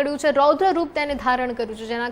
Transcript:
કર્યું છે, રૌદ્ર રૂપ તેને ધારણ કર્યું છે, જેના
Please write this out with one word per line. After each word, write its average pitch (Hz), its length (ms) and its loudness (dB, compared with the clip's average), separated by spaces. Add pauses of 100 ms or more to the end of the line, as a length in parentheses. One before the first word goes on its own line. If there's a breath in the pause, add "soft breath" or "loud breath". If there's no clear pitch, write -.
કર્યું 285 240 -2
છે, 294 160 4
રૌદ્ર 302 380 4
રૂપ 339 180 -4
તેને 294 180 -2 (100)
ધારણ 247 340 0
કર્યું 220 240 -6
છે, 220 100 -8
જેના 240 180 -4